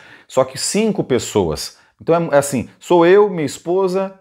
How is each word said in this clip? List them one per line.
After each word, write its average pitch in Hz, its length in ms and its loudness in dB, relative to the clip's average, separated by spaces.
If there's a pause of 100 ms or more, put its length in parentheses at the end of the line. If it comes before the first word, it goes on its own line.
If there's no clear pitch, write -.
(280)
Só - 160 0
que - 120 -6
cinco 202 480 -2
pessoas. 95 760 -4 (200)
Então 160 140 -2
é, 165 220 0
é - 20 6
assim: 139 320 -2 (100)
sou 170 280 2
eu, 202 200 6
minha 180 160 -4
esposa, 190 760 -4